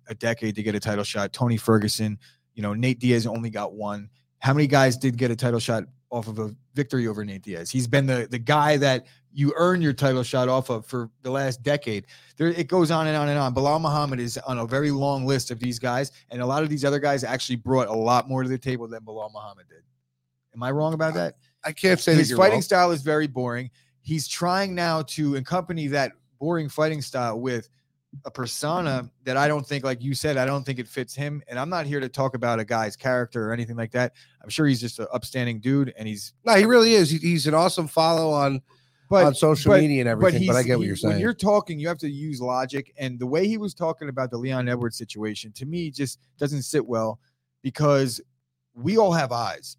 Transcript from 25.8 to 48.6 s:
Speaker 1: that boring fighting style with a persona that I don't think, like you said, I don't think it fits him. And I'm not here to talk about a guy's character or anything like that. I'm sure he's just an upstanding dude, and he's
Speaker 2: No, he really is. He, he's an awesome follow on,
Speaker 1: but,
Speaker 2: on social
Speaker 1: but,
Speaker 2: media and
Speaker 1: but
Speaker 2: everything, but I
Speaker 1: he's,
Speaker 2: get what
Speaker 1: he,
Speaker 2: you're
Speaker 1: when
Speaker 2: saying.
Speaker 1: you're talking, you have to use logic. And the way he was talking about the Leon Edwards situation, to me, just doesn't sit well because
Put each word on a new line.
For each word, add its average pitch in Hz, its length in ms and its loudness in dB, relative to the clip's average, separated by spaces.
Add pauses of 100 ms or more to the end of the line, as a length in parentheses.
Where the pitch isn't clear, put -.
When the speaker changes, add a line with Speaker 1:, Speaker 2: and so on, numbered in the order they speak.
Speaker 1:
that 135 240 0 (260)
boring 160 300 -2
fighting 151 340 0
style 117 380 -4
with 120 300 -4 (560)
a 135 40 -12
persona 135 800 -4 (140)
that 131 140 -2
I 143 100 4
don't 147 180 -2
think, 139 180 -6
like 127 200 -4
you 135 100 -2
said, 139 240 -2
I 127 80 2
don't 139 180 -2
think 135 140 -6
it 120 100 -8
fits - 280 -8
him. 147 320 -8
And 123 100 -10
I'm 139 120 -6
not 170 180 -4
here 143 120 -2
to 131 100 -6
talk 131 260 -2
about 117 240 0
a 107 60 -4
guy's 110 300 -2
character 123 540 -2
or 113 40 -2
anything 117 220 -6
like 113 180 -6
that. 123 200 0 (300)
I'm 107 60 -16
sure 156 180 2
he's 123 140 4
just 120 180 -8
an 107 120 -6
upstanding 120 480 -4
dude, 135 380 0
and 110 100 -10
he's 104 260 -10 (120)
Speaker 2:
No, 233 80 4
he 202 120 8
really 226 280 6
is. 180 160 6
He, 156 80 0
he's 156 300 0
an 151 80 2
awesome 170 320 2
follow 160 440 2
on, 139 300 0 (480)
Speaker 1:
but, 190 160 8
Speaker 2:
on 143 80 6
social 156 380 4
Speaker 1:
but, 190 100 10
Speaker 2:
media 147 200 2
and 113 200 2
Speaker 1:
but 185 60 8
Speaker 2:
everything, - 200 2
but 117 100 4
I - 20 4
Speaker 1:
he's, 120 80 2
Speaker 2:
get 123 100 4
what 117 40 2
Speaker 1:
he, 104 60 -2
Speaker 2:
you're 101 140 -2
Speaker 1:
when 107 120 2
Speaker 2:
saying. 101 80 0
Speaker 1:
you're 233 120 2
talking, 202 460 2
you 151 80 -4
have 170 120 -4
to 151 100 -4
use 143 300 -6
logic. 131 600 -4
And 127 180 -6
the 123 80 -6
way 160 220 0
he 220 100 -2
was 208 160 -6
talking 160 360 -6
about 127 200 -4
the 120 80 -8
Leon 127 320 -2
Edwards 120 280 -2
situation, 107 560 -8
to 131 120 -12
me, 165 240 -6
just 135 300 -8 (180)
doesn't 143 260 -4
sit 135 220 -2
well 110 340 -4 (440)
because 135 580 0 (540)